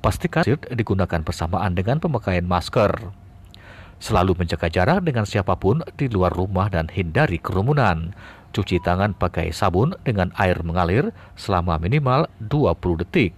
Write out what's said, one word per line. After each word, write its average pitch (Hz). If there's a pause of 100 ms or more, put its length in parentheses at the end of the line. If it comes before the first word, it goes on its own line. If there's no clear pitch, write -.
Pastikan 156 (240)
digunakan 98
bersamaan 90
dengan 101
pemakaian 104
masker. 92 (1040)
Selalu 92
menjaga 85
jarak 113
dengan 120
siapapun 160 (160)
di 147
luar 90
rumah 95
dan 82
hindari 113
kerumunan. 95 (400)
Cuci 92
tangan 92
pakai 85
sabun 104
dengan 92
air 92
mengalir 90 (240)
selama 87
minimal 131
dua 113
puluh 87
detik. 101